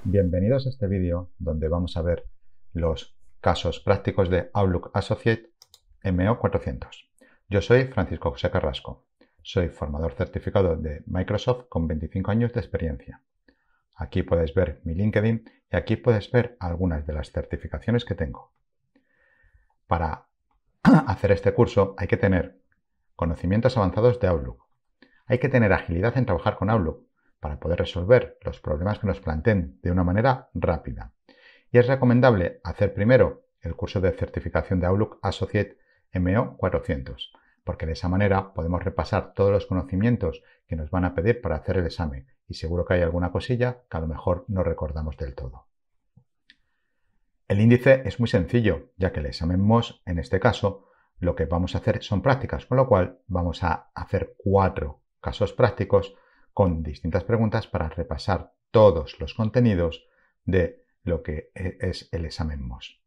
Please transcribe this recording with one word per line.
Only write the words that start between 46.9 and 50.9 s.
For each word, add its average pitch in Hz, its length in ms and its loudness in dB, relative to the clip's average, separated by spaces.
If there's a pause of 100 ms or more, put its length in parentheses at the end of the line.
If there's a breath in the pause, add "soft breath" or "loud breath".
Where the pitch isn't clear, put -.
El 104 120 2
índice 123 440 8
es - 160 -6
muy 113 80 2
sencillo, 95 680 0
ya 92 160 -2
que - 60 -6
el 73 80 -4
examen 85 340 -2
mos, 113 460 2
en 82 140 -4
este 95 180 -2
caso, - 520 0 (280 loud breath)